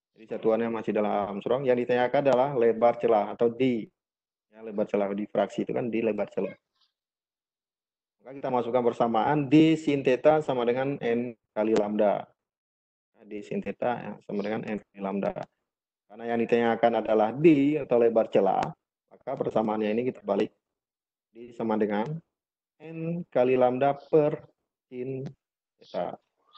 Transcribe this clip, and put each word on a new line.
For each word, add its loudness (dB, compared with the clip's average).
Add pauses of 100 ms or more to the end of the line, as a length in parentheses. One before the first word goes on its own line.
(140)
Jadi -20
satuannya 0
masih -4
dalam 0
Armstrong. -2
Yang 2
ditanyakan 0
adalah 2
lebar 4
celah 2
atau 2
D. -2 (640)
Ya, -20
lebar -4
celah -2
difraksi -2
itu -8
kan -4
di -2
lebar -2
celah. -6 (1700)
Maka -18
kita -6
masukkan 0
persamaan 2
D 6
sin -2
theta 4
sama -2
dengan -2
N -2 (240)
kali 2
lambda. 2 (960)
Nah, -20
D -12
sin -8
theta, -4
ya, -10 (160)
sama -6
dengan -4
N -6
kali -14
lambda. -4 (720)
Karena -6
yang -
ditanyakan 2
adalah 2
D 2
atau 0
lebar 2
celah, 2 (480)
maka -14
persamaannya -2
ini -2 (120)
kita -16
balik. -2 (800)
D -18
sama -2
dengan 0 (720)
N -8
kali 2
lambda 2
per 0 (480)
sin -10 (540)
theta. -10 (400)